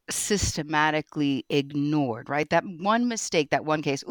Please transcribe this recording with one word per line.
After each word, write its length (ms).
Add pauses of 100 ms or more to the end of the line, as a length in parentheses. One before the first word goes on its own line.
systematically 1400
ignored, 800
right? 200
That 160
one 420
mistake, 420
that 140
one 180
case, 300